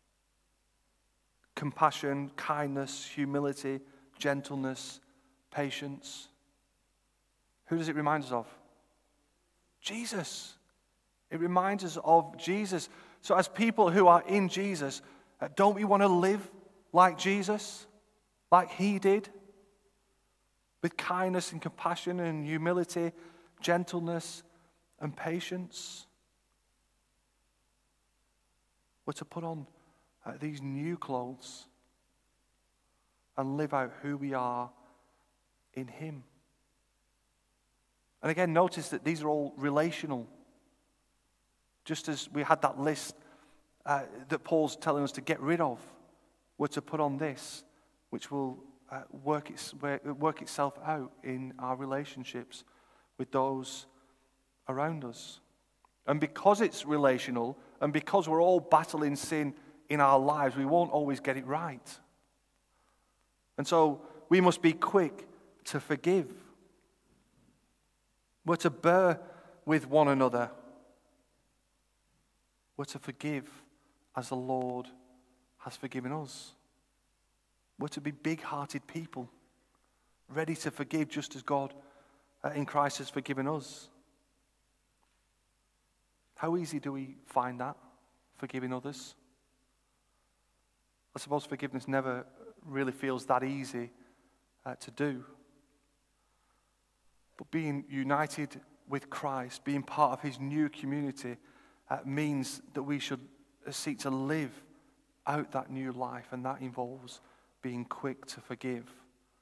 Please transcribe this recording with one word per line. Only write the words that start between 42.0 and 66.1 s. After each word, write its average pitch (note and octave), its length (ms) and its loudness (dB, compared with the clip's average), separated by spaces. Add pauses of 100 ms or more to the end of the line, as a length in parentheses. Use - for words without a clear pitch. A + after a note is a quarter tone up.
as D3 220 -4
we D3 120 0
had D#3 180 6
that C3 180 0
list, D3 360 -2 (720)
uh, C#3 180 0 (240)
that D3+ 160 -2
Paul's D#3 320 2
telling D3 280 2
us C#3 100 -2
to C3+ 80 -8
get D#3 180 -2
rid E3 220 2
of, B2+ 180 0 (800)
we're D3 100 0
to C#3+ 140 -4
put D#3 180 -6
on C#3+ 180 0
this, C#3+ 460 -8 (460)
which - 200 -10
will, C#3 300 -4 (320)
uh, C3+ 120 -12 (200)
work D3 260 -2
its-, - 240 -12
work C#3+ 680 -2
itself - 440 -2
out D3+ 280 -4 (100)
in C3 340 -6
our B2+ 200 -4
relationships C3+ 880 -8 (520)
with C3 140 -6
those C3 560 -2 (800)
around C#3+ 380 -4
us. - 340 -14 (640)
And D3 140 2
because G3 400 4
it's G3 260 0
relational, C3 720 2 (220)
and D3 140 0
because D#3+ 340 2
we're D#3+ 160 6
all F3+ 160 6
battling D3+ 560 4
sin D3 380 -2 (340)
in D3 140 4
our C#3 180 8
lives, C#3 360 2
we C3+ 100 0
won't E3+ 260 4
always C#3+ 280 0
get C3+ 180 -2
it B2+ 100 -8
right. D3 520 -6 (1600)
And C#3+ 80 -2
so D#3 360 4 (260)
we F#3 140 8
must F3+ 200 6
be D#3+ 120 6
quick - 540 2 (380)
to D3+ 140 -4
forgive. D#3 520 0 (2250)